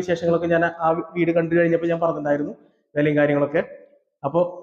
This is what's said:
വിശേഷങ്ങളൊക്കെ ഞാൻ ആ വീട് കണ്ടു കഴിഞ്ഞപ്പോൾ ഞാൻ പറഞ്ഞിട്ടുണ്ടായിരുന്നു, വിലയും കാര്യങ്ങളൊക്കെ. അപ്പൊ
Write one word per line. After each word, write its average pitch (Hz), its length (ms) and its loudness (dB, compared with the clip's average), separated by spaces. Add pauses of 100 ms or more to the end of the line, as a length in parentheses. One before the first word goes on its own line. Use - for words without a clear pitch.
വിശേഷങ്ങളൊക്കെ 170 500 0
ഞാൻ 170 120 2 (200)
ആ 160 40 4 (280)
വീട് 170 200 2
കണ്ടു 165 220 2
കഴിഞ്ഞപ്പോൾ 170 320 2
ഞാൻ 165 120 -2
പറഞ്ഞിട്ടുണ്ടായിരുന്നു, 147 500 -2 (420)
വിലയും 147 240 2
കാര്യങ്ങളൊക്കെ. 143 420 2 (680)
അപ്പൊ 170 120 0 (240)